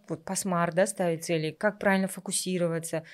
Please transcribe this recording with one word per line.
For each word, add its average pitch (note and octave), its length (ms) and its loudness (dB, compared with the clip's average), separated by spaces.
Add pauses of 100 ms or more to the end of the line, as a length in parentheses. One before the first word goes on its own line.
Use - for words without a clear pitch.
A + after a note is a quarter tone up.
вот D#3+ 160 -6
по F#3+ 100 -6
смар, E3+ 380 2
да, F#3 120 4
ставить E3+ 380 0
цели, D#3 280 0
как G#3 280 -2
правильно F#3+ 300 4
фокусироваться, E3+ 920 -2 (100)